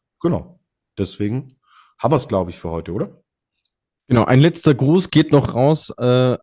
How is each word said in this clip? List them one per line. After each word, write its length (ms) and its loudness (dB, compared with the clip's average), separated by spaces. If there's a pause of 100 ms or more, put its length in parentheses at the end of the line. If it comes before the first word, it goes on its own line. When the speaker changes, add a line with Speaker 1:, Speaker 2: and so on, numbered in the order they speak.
(220)
Speaker 1:
genau, 380 -6 (380)
deswegen 580 -6 (440)
haben 120 -2
wir's, 160 0
glaub 220 -2
ich, 100 -16
für 100 -10
heute, 220 -8
oder? 300 -10 (840)
Speaker 2:
Genau, 180 2
ein 160 4
letzter 320 2
Gruß 360 0
geht 220 2
noch 220 2
raus, 440 0
äh, 460 0